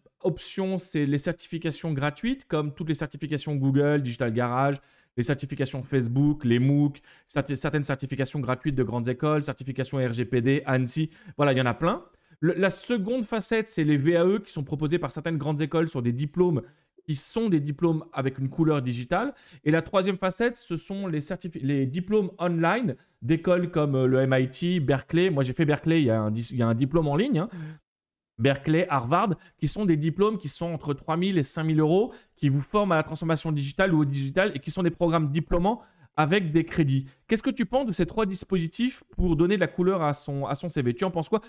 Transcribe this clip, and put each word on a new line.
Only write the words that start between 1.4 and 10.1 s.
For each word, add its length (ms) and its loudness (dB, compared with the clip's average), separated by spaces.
gratuites, 540 -4
comme 260 -2
toutes 160 -8
les 60 0
certifications 600 -6
Google, 480 2
Digital 300 -4
Garage, 480 0
les 60 0
certifications 580 -4
Facebook, 600 2
les 140 4
mooc, 440 2
certi-, 300 -4
certaines 260 -2
certifications 560 -4
gratuites 340 -2
de 80 2
grandes 260 -2
écoles, 340 0
certifications 560 -6
R 160 0